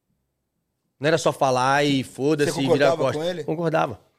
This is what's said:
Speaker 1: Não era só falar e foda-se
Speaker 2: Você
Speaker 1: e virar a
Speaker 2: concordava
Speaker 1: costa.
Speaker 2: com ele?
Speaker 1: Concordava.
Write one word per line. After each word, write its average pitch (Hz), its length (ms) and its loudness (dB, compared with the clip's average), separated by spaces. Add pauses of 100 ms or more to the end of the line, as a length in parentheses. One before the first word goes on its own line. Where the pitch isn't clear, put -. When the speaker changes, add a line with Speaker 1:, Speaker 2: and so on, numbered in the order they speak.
(1000)
Speaker 1:
Não 135 80 -2
era 156 100 4
só 156 160 0
falar 135 520 2
e 139 180 0
foda-se 147 480 -2
Speaker 2:
Você 139 100 -4
Speaker 1:
e 135 60 -2
virar 143 220 4
a - 20 4
Speaker 2:
concordava 160 120 -2
Speaker 1:
costa. 135 160 -2
Speaker 2:
com 165 100 -4
ele? 175 140 -6
Speaker 1:
Concordava. 160 580 -2 (180)